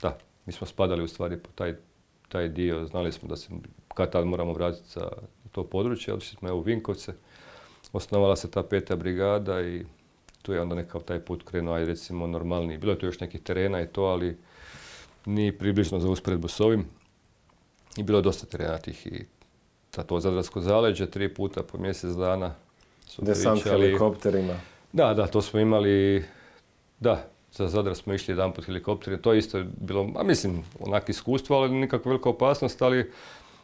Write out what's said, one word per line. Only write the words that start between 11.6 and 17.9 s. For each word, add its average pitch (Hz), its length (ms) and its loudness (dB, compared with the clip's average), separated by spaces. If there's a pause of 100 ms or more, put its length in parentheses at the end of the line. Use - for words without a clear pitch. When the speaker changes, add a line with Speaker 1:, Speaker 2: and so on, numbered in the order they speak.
Speaker 1:
ajde, 82 120 0
recimo, 85 400 -6
normalniji. 85 520 -4
Bilo 101 140 -2
je 95 60 -2
tu 95 80 -6
još 90 140 -6
nekih - 220 -10
terena 92 400 -2
i 82 40 -4
to, - 160 -4
ali 90 340 0 (880)
ni 104 260 2
približno 98 480 2
za 90 80 0
usporedbu 90 400 0
s - 120 -4
ovim. 107 240 4 (1120)